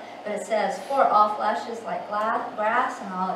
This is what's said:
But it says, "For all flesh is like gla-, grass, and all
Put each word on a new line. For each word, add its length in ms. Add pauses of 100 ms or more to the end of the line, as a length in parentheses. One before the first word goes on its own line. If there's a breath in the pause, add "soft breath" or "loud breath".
(220 loud breath)
But 120
it 120
says, 340
"For 220
all 320
flesh 360
is 120
like 260
gla-, 460
grass, 460
and 120
all 240